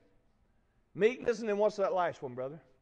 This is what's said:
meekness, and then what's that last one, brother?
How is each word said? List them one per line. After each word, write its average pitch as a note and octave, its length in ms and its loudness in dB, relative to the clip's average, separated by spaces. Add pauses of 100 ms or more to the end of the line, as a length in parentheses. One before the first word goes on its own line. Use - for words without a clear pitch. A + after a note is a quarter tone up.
(920)
meekness, A3+ 460 2
and A#3 80 -4
then G3+ 100 0
what's G#3 200 2
that F3+ 160 0
last E3+ 280 0
one, B2 140 -8
brother? C#3 240 -8 (220)